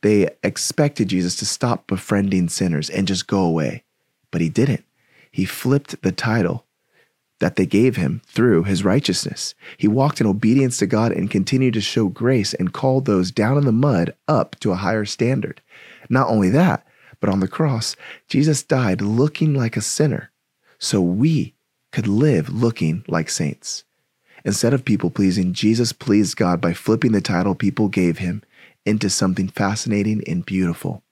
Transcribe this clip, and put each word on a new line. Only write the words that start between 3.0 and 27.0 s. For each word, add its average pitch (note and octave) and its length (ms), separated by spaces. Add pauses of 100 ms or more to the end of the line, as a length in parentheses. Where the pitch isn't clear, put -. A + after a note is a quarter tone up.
just F#2 180
go G2 140
away, E2 440 (460)
but E2+ 100
he E2 80
didn't. A2+ 360 (460)
He - 140
flipped - 580
the F#2 100
title A2+ 540 (760)
that - 160
they - 100
gave A#2 300
him E2 300
through G#2+ 380
his F#2+ 200
righteousness. - 680 (220)
He G#2 120
walked C3+ 320
in A#2 60
obedience A2+ 520
to G#2 80
God A2+ 260
and F#2+ 180
continued B2 440
to G#2+ 60
show G#2 280
grace A2+ 460
and F2+ 180
call C3+ 280
those G2 300
down A#2 260
in C#3+ 80
the B2+ 80
mud A2 420 (140)
up C#3 320
to G#2 120
a F2+ 40
higher G2+ 280
standard. - 560 (480)
Not C3 200
only G#2 220
that, D3+ 360 (340)
but G#2 100
on G2 100
the F#2 80
cross, C3 480 (320)
Jesus D3 340
died B2 380
looking C#3 540
like A#2+ 220
a A2 60
sinner - 480 (480)
so - 220
we A2 540 (380)
could - 160
live G#2 400
looking G2+ 580
like E2 240
saints. - 540 (600)
Instead - 300
of B2+ 100
people-pleasing, F#2 680
Jesus A2+ 400
pleased - 440
God F2 240
by F2 120
flipping A2+ 400